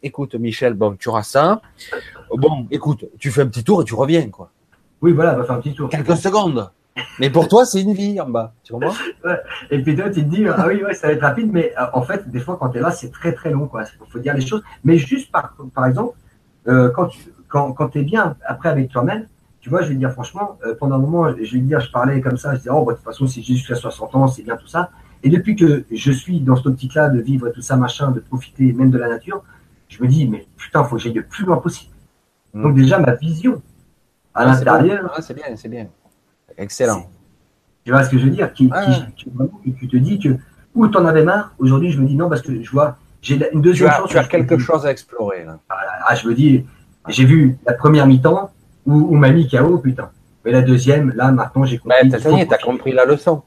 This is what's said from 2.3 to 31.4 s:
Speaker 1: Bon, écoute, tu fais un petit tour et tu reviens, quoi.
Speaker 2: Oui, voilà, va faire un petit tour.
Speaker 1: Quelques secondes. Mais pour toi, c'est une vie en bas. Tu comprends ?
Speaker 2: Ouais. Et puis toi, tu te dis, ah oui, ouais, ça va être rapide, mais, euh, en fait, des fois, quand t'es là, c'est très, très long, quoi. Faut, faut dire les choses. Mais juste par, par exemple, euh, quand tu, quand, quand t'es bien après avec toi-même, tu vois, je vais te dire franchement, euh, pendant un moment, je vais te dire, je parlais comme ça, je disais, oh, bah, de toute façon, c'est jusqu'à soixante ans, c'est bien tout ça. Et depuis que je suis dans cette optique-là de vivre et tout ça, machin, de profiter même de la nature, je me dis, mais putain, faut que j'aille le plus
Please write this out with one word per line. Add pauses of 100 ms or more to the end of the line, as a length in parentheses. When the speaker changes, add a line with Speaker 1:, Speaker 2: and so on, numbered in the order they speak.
Speaker 1:
Bon,
écoute, (140)
tu
fais
un
petit
tour
et
tu
reviens,
quoi. (500)
Speaker 2:
Oui,
voilà,
va
faire
un
petit
tour.
Speaker 1:
Quelques
secondes. (500)
Mais
pour
toi,
c'est
une
vie
en
bas. (100)
Tu
comprends ? (300)
Speaker 2:
Ouais. (340)
Et
puis
toi,
tu
te
dis,
ah
oui,
ouais,
ça
va
être
rapide,
mais,
euh,
en
fait,
des
fois,
quand
t'es
là,
c'est
très,
très
long,
quoi.
Faut,
faut
dire
les
choses. (200)
Mais
juste
par, (180)
par
exemple, (520)
euh,
quand
tu, (280)
quand,
quand
t'es
bien (100)
après
avec
toi-même, (340)
tu
vois,
je
vais
te
dire
franchement,
euh,
pendant
un
moment,
je
vais
te
dire,
je
parlais
comme
ça,
je
disais,
oh,
bah,
de
toute
façon,
c'est
jusqu'à
soixante
ans,
c'est
bien
tout
ça. (340)
Et
depuis
que
je
suis
dans
cette
optique-là
de
vivre
et
tout
ça,
machin,
de
profiter
même
de
la
nature, (440)
je
me
dis,
mais (120)
putain,
faut
que
j'aille
le
plus